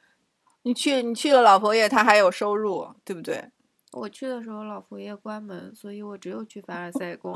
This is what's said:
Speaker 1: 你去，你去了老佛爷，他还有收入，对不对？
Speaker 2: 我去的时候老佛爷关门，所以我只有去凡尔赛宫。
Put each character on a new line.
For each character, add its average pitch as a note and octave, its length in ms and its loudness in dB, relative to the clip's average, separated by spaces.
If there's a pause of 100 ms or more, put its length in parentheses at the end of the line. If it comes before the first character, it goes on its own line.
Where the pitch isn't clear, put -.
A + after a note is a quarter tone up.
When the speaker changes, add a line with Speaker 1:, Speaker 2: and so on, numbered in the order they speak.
(640)
Speaker 1:
你 B3 100 -2
去， C4 300 0
你 A#3 120 -4
去 C#4+ 200 0
了 B3 80 8
老 G3+ 160 10
佛 G#3 160 2
爷， A3+ 120 4
他 G#3+ 160 2
还 A3 140 6
有 G3 140 6
收 G#3 260 -2
入， G#3 380 -4 (100)
对 G3 100 -10
不 E3 60 -14
对？ D#3 300 -8 (460)
Speaker 2:
我 A3 120 -10
去 C4 200 -12
的 B3 140 -8
时 A3+ 80 -14
候 G#3+ 120 -12
老 G#3+ 160 -12
佛 G3+ 220 -18
爷 G3+ 160 -12
关 G#3+ 260 -12
门， F#3 320 -16
所 G#3 160 -18
以 G#3 120 -14
我 G#3 160 -14
只 F#3 100 -14
有 G#3+ 160 -10
去 G#3 160 -18
凡 F3 160 -12
尔 F3 160 -12
赛 F3 240 -10
宫。 F3+ 200 -12